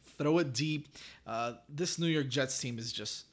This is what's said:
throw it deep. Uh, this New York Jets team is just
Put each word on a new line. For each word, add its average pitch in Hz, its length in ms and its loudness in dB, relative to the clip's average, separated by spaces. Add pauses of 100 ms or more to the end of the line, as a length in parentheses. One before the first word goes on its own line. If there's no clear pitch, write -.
(160)
throw 151 220 4
it 143 160 2
deep. 151 340 0 (380)
Uh, 117 280 -2 (140)
this 156 300 -2
New 170 80 2
York 151 220 4
Jets 131 300 0
team 120 200 -2
is 113 120 -6
just - 420 -6